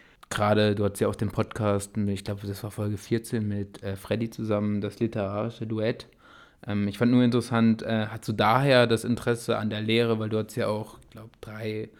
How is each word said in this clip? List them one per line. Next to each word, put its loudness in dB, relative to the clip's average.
gerade, 2
du 0
hattest -2
ja 2
auch -2
den -4
Podcast, -2
ich -2
glaube, -8
das -8
war -8
Folge -4
vierzehn -2
mit, -6
äh, -6
Freddy -2
zusammen, -2
das -6
literarische -2
Duett. -4
Ähm, 0
ich -6
fand 4
nur 6
interessant, 4
äh, 0
hast -10
du 0
daher 6
das 0
Interesse 0
an -2
der -4
Lehre, 2
weil -2
du 0
hattest -6
ja -2
auch, -6
ich -20
glaub, -20
drei -8